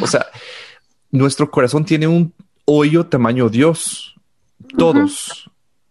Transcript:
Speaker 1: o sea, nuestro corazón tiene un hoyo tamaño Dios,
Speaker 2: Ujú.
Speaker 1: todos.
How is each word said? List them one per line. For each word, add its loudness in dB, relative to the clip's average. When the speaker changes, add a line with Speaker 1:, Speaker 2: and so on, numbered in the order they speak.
Speaker 1:
o -2
sea, -2
nuestro 0
corazón 0
tiene 0
un 0
hoyo 2
tamaño 0
Dios, -2
Speaker 2:
Ujú. -10
Speaker 1:
todos. 0